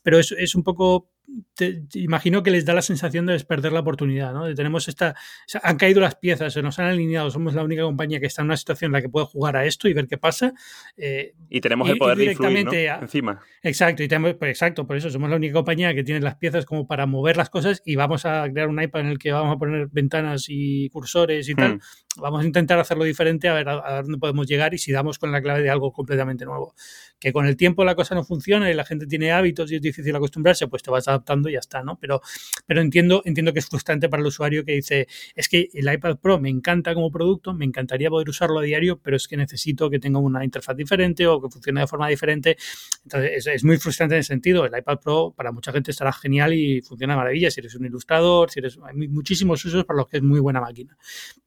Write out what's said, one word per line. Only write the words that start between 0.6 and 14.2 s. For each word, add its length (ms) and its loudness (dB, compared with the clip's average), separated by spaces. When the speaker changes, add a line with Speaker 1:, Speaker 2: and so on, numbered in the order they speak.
Speaker 1:
poco, 460 2
te, 340 -2
te 100 -8
imagino 440 2
que 80 2
les 140 2
da 80 2
la 80 4
sensación 460 -2
de 120 0
perder 320 -2
la 80 0
oportunidad, 540 -2
¿no? 140 -6
De 60 -4
tenemos 360 -2
esta, 220 -2
o 20 -8
sea, 160 -8
han 140 2
caído 240 6
las 140 2
piezas, 360 -2
se 100 -4
nos 180 -4
han 80 0
alineado, 440 0
somos 220 -2
la 100 0
única 200 -2
compañía 360 -2
que 60 -4
está 160 -4
en 60 0
una 100 0
situación 240 -6
en 120 0
la 100 2
que 60 -6
puede 180 0
jugar 280 -2
a 100 2
esto 220 0
y 60 4
ver 140 0
qué 100 -6
pasa, 360 0
eh, 380 -6
Speaker 2:
Y 120 -2
tenemos 260 2
Speaker 1:
ir, 60 4
Speaker 2:
el 60 0
poder 180 4
Speaker 1:
ir 80 4
Speaker 2:
de 60 2
influir, 180 0
¿no? 60 -2
Speaker 1:
directamente 180 0
a 100 -4
Speaker 2:
Encima. 400 -4
Speaker 1:
Exacto, 380 2
y 60 -2
tenemos, 260 2